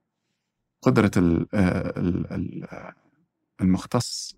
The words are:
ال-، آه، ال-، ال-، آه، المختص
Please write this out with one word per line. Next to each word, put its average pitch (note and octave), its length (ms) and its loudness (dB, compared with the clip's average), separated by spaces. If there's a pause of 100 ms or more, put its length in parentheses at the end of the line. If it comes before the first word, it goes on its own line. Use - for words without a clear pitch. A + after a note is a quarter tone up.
(1160)
ال-، E2+ 360 4
آه، F#2+ 460 0
ال-، F2 340 -2
ال-، - 300 -8
آه، - 320 -16 (680)
المختص - 760 -2